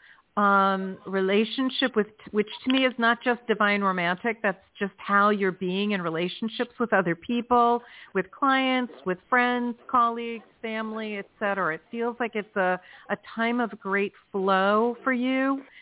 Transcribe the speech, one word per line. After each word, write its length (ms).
um, 600
relationship 880
with, 100
which 180
to 80
me 140
is 120
not 240
just 240
divine 360
romantic. 600
That's 220
just 180
how 340
you're 220
being 400
in 100
relationships 760
with 120
other 220
people, 680
with 160
clients, 640
with 140
friends, 480
colleagues, 560
family, 560
et 100
cetera. 360
It 160
feels 300
like 140
it's 220
a, 240
a 80
time 260
of 200
great 320
flow 720
for 80
you, 500